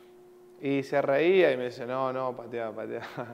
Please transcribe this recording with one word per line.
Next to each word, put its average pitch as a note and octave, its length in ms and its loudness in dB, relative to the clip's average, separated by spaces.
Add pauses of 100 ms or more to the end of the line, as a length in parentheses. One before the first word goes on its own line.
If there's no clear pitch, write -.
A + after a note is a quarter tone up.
(600)
Y C#3 220 0
se C#3 180 0
reía D#3 520 6
y B2+ 40 2
me B2 100 -4
dice, A#2+ 200 -8
"No, C3 260 -2
no, B2+ 240 -4
patea, A#2 360 -8
patea". A2+ 300 -8 (320)